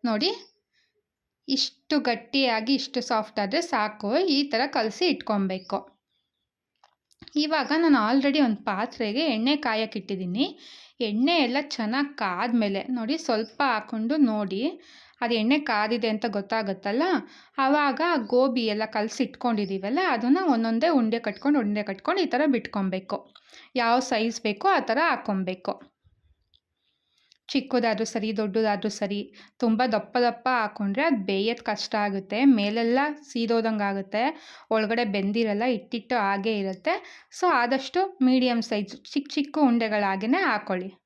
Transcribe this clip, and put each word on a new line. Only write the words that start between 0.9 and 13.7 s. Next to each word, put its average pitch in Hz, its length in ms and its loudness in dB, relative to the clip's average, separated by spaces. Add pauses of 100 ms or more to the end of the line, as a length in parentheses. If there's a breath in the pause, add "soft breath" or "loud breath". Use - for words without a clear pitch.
ಇಷ್ಟು - 380 -4 (140)
ಗಟ್ಟಿಯಾಗಿ, 233 720 0
ಇಷ್ಟು - 280 -6
ಸಾಫ್ಟ್ 214 360 -2
ಆದರೆ 240 160 -2 (120)
ಸಾಕು. 214 380 -2 (260)
ಈ - 20 2 (140)
ಥರ 226 80 0 (160)
ಕಲಸಿ 226 280 -2 (100)
ಇಟ್ಕೊಬೇಕು. 190 640 -4 (1700)
ಇವಾಗ 302 260 -2 (140)
ನಾನು 285 160 6 (100)
already 277 360 4
ಒಂದು 214 140 0 (100)
ಪಾತ್ರೆಗೆ 220 540 -2 (100)
ಎಣ್ಣೆ 254 220 2 (100)
ಕಾಯಕ್ಕಿಟ್ಟಿದ್ದೀನಿ. 202 800 -2 (640 loud breath)
ಎಣ್ಣೆ 254 260 2 (120)
ಎಲ್ಲ 247 120 0 (160)
ಚೆನ್ನಾಗಿ 269 480 -2
ಕಾದ್ಮೇಲೆ 202 600 -2 (160)
ನೋಡಿ, 233 180 -2 (100)
ಸ್ವಲ್ಪ 226 340 -2 (120)